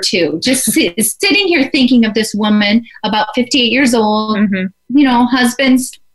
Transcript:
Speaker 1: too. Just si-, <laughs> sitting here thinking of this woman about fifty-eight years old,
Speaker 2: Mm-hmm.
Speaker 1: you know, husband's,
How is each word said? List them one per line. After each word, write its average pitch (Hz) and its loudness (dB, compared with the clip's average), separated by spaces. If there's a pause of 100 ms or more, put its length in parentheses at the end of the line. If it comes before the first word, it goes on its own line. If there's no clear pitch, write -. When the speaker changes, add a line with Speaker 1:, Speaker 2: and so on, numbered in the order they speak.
Speaker 1:
too. 165 -2
Just 254 -2
si-, 220 -2
<laughs> - -4
sitting 392 -2
here 294 0
thinking 254 2
of 208 -2
this 220 -4
woman 214 0 (220)
about 214 -2
fifty-eight 247 0
years 247 2
old, 214 0
Speaker 2:
Mm-hmm. 196 -2
Speaker 1:
you 285 6
know, 240 4
husband's, 254 0 (180)